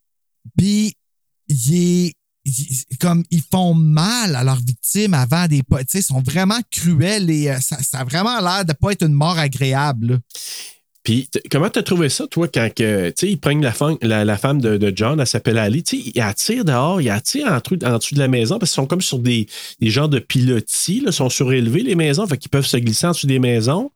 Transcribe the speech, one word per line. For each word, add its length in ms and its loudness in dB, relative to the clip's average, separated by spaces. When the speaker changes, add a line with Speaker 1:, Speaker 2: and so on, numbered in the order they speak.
Speaker 1:
Puis, 400 2
il 260 0
est, 80 -6
il, 540 -6
comme, 320 2
ils 120 0
font 320 2
mal 600 2
à 80 0
leurs 180 2
victimes 540 0
avant 320 2
des 160 2
po-, 160 2
tu 100 -6
sais, 100 -2
ils 40 0
sont 200 0
vraiment 360 0
cruels 600 2
et, 200 0
euh, 100 -2
ça, 220 -4
ça 180 -4
a 40 -4
vraiment 360 -2
l'air 240 0
de 80 -2
pas 200 0
être 140 -2
une 60 4
mort 260 2
agréable, 680 -2
là. 100 0
Speaker 2:
Puis, 220 0
t-, 240 -6
comment 180 0
t'as 140 0
trouvé 260 0
ça, 200 -4
toi, 180 -2
quand 260 -2
que, 380 0
tu 60 -8
sais, 160 0
ils 60 0
prennent 220 0
la 120 2
femme, 300 0
la, 220 2
la 140 2
femme 220 2
de, 160 2
de 180 2
John, 240 0
elle 80 0
s'appelle 320 0
Ali, 240 0
tu 180 -4
sais, 140 -10
ils 60 -2
attirent 440 -2
dehors, 360 0
ils 100 0
attirent 380 -2
en 100 0
dessous, 260 -4
en 140 2
dessous 160 -4
de 60 2
la 80 2
maison, 320 0
parce 100 0
qu'ils 60 -4
sont 100 0
comme 160 -2
sur 160 -4
des, 300 0
des 100 2
genres 180 2
de 120 2
pilotis, 800 0
là, 100 0
sont 180 0
surélevés, 540 0
les 140 0
maisons, 320 0
fait 100 -2
qu'ils 120 -16
peuvent 160 0
se 100 -2
glisser 320 0
en 40 2
dessous 140 -2
des 140 2
maisons. 560 0